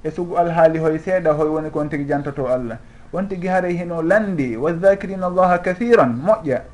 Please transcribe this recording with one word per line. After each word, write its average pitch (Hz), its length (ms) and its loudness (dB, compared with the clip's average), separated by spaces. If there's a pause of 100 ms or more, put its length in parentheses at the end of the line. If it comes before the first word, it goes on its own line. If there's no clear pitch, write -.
E 156 60 -4
sugu 175 260 -6
alhaali 165 420 4
hoy 160 200 0
seeɗa 175 340 0
hoy 151 160 2
woni 156 220 -2
ko 151 100 -4
on 151 80 -4
tigi 143 180 -4
jantoto 143 400 -4
Allah. 120 320 -2 (340)
On 190 140 -4
tigi 185 220 -6
haray 180 280 0
hino 170 260 -6
landi, 170 540 0
"والذاكرين 185 680 0
الله 180 340 2
كثيرا" 185 500 2 (180)
moƴƴa. 170 360 0 (140)